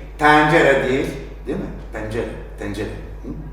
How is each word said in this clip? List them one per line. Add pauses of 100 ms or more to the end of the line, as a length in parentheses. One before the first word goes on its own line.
(180)
tencere
değil, (400)
değil
mi? (280)
Pencere, (280)
tencere.
Hı? (240)